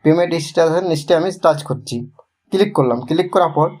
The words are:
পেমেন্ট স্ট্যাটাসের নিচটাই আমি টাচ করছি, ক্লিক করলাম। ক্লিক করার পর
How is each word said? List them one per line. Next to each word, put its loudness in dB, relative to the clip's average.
পেমেন্ট 4
স্ট্যাটাসের 0
নিচটাই 0
আমি -2
টাচ 2
করছি, -8
ক্লিক 2
করলাম। 2
ক্লিক 0
করার 2
পর 2